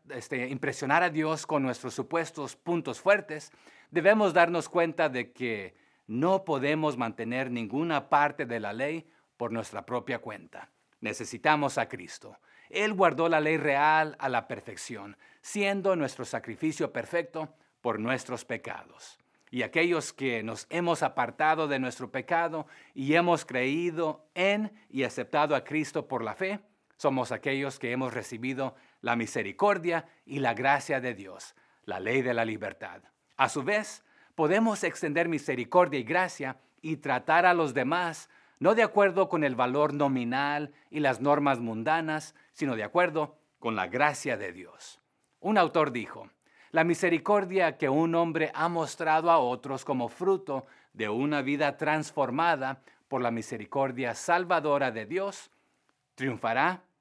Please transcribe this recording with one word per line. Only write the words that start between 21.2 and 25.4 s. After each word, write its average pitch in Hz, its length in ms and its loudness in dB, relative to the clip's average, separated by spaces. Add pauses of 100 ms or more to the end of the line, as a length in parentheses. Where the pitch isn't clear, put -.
de 139 120 0
nuestro 127 320 -6
pecado 160 540 -2 (280)
y 139 200 0
hemos 170 320 4
creído 156 880 -2
en 202 400 0 (160)
y 131 140 -2
aceptado 147 520 0